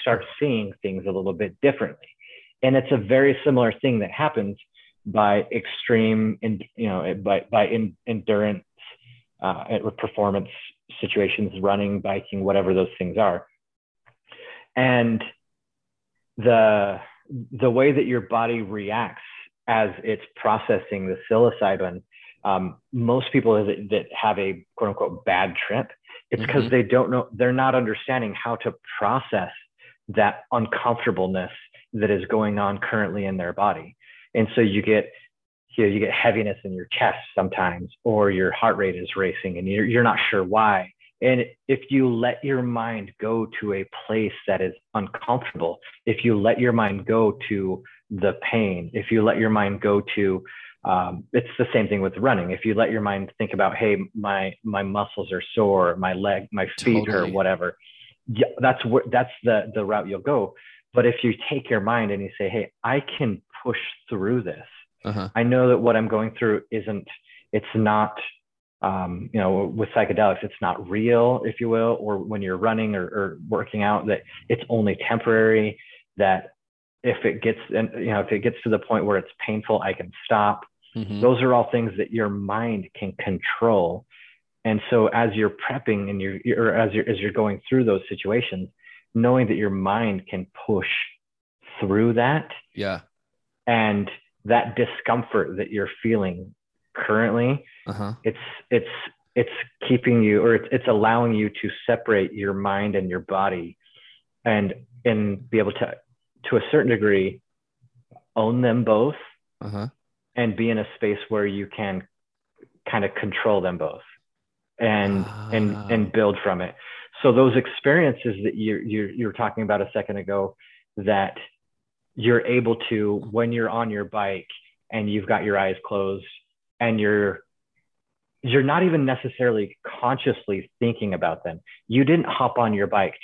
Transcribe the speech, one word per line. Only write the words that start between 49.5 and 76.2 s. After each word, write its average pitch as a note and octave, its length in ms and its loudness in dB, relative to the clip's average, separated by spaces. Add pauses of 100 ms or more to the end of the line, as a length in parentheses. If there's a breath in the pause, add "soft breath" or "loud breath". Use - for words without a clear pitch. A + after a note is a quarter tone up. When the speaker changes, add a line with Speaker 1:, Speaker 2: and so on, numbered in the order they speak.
Speaker 1:
mind G2+ 300 0
go G2+ 220 2 (120)
to, F#2+ 300 0 (400 loud breath)
um, F2+ 480 -2
it's A#2+ 160 0 (100)
the B2 140 2
same G#2+ 160 2
thing G2+ 140 0
with F#2 160 -2
running. G2+ 320 0
If F#2 140 -6
you A2 100 0
let G#2 180 2
your A2 80 -2
mind G2 380 -4
think A2 160 -4
about, F#2+ 220 0
"Hey, G#2+ 200 2 (180)
my, G2 480 -4
my G2+ 220 -2
muscles G2 480 -6
are F2+ 100 -4 (120)
sore, F#2+ 420 4
my F#2 160 -2
leg, G2 400 -2
my F#2+ 140 -2 (120)
feet A2 280 2
Speaker 2:
Totally. G#2+ 40 -2
Speaker 1:
hurt," F2+ 220 0
whatever, F#2 440 -2 (520 loud breath)
yeah, A#2 180 2 (120)
that's B2+ 260 2
where, B2 260 2
that's B2 220 0 (100)
the, A2 320 2
the G#2+ 100 -2
route G2+ 220 -2
you'll F#2+ 140 -6
go. B2 340 -2 (400 loud breath)
But A#2+ 120 6
if A#2+ 180 4
you A#2 100 2 (160)
take C#3 200 -4
your A2 100 2
mind A2 320 0
and G2 100 -4
you F#2+ 160 -8
say, G2 100 -2
"Hey, G#2+ 220 -4 (140)
I C3+ 180 0 (160)
can G#2+ 240 -2 (220)
push A#2+ 140 -2 (300)
through G#2+ 340 0
this. - 240 -10 (380)
Speaker 2:
Uh-huh. G2+ 300 -6
Speaker 1:
I A#2 80 2
know B2+ 280 4
that A#2+ 80 6
what A2+ 180 4
I'm A2 120 2
going A2 300 -2
through G#2+ 320 0
isn't, G#2 380 -6 (440 soft breath)
it's A2 220 -2
not, G#2+ 420 2 (680)
um, F#2 500 -4
you A2 80 0
know, F#2+ 240 2
with G2+ 240 -4
psychedelics, G#2 560 2
it's G2+ 180 -12
not F2+ 260 -4
real," A#2 560 4
if A2 140 -6
you A#2 100 -2
will, A2+ 300 2
or G#2 200 -4
when G2+ 240 -6
you're F#2 140 -4
running A2 380 0
or, F#2 120 -2
or G2 320 -4 (100)
working G#2 340 -4
out, G#2 240 0
that G#2 160 0 (260 loud breath)
it's - 200 0
only G#2 280 2 (120)
temporary, A2 720 2 (360 loud breath)
that F#2+ 340 2 (520)